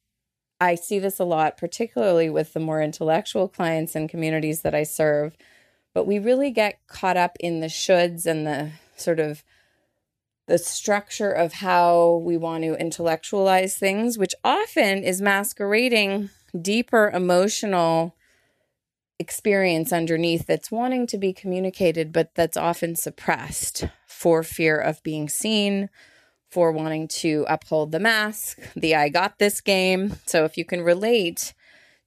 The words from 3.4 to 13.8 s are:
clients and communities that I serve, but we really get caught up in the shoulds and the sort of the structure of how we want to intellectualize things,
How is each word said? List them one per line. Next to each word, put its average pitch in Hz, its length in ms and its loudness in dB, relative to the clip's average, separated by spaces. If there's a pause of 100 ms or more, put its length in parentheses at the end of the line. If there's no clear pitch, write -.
clients 160 480 -4
and 156 140 -4
communities 160 520 -4
that 151 140 -2
I 151 80 0
serve, 151 520 -2 (580)
but 180 140 0
we 202 120 0
really 254 320 0
get 214 360 -2
caught 180 300 -2
up 175 220 0
in 170 200 -4
the 160 80 -4
shoulds 175 580 0
and 156 200 0
the 151 260 -4 (240)
sort 165 240 -2
of 151 240 -4 (1040)
the 175 100 4
structure - 720 -2
of 170 220 0
how 175 720 4
we 170 100 0
want 165 280 -4
to 160 120 -2
intellectualize 185 1000 0
things, 214 400 0